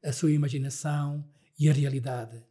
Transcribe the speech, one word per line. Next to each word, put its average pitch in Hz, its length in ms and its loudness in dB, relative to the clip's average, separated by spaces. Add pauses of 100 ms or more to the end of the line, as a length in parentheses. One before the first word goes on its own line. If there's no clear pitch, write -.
a 143 100 -4
sua 156 180 2
imaginação 147 960 -2 (300)
e 147 100 4
a 147 60 8
realidade. 127 760 -2